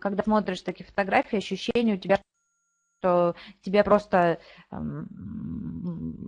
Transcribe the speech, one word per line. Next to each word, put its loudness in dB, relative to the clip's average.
когда -2
смотришь 0
такие -10
фотографии, 0
ощущение 0
у -6
тебя, 2
что 4
тебе 2
просто, 4
ам, -8